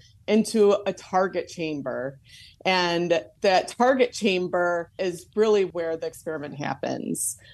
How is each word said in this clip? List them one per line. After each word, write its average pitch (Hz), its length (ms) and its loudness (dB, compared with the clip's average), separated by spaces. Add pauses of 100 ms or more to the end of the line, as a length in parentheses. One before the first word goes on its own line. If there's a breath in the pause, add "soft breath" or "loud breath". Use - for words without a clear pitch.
(260 soft breath)
into 208 500 4 (100)
a 196 60 -2
target 185 540 -2
chamber. 139 720 -6 (460 loud breath)
And 175 580 2 (200)
that 185 260 4
target 254 440 2
chamber 175 840 -2
is 180 280 -6 (100)
really 214 300 4
where 165 300 -4
the 165 120 -8
experiment 147 480 -10
happens. - 800 -6 (180 loud breath)